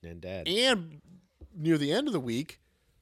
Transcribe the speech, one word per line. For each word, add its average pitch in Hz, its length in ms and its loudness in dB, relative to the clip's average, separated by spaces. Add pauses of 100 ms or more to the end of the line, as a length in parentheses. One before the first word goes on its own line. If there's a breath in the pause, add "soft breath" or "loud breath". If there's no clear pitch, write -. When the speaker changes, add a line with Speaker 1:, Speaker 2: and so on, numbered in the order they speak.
Speaker 1:
and 85 180 -12
dead. 92 260 -6
Speaker 2:
And 180 540 2 (540)
near 160 220 4
the 143 140 2
end 277 160 2
of 262 60 -2
the 170 60 0
week, 123 400 -4 (420)